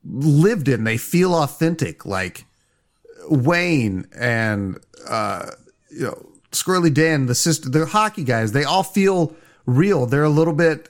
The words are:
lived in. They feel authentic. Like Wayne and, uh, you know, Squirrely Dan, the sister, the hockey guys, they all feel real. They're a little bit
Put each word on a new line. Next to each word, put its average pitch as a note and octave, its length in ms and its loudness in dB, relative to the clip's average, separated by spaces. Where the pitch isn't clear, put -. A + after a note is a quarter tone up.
lived D3 640 2
in. A2+ 160 0
They A2 120 0
feel F3 380 0
authentic. D#3+ 720 -2
Like F#2 400 -6
Wayne C#3+ 800 0
and, A2 600 -2
uh, G#2+ 420 -6
you D#3 140 -8
know, - 220 -10
Squirrely F3 400 0
Dan, D3+ 340 2
the A#2+ 80 0
sister, D3+ 340 -2
the D#3 180 0
hockey G#3+ 380 -2
guys, A2+ 280 0
they C#3 120 0
all F3+ 180 0
feel F#3 520 0
real. C#3 400 2
They're C#3 180 0
a D3+ 40 2
little D#3+ 240 2
bit D#3 380 0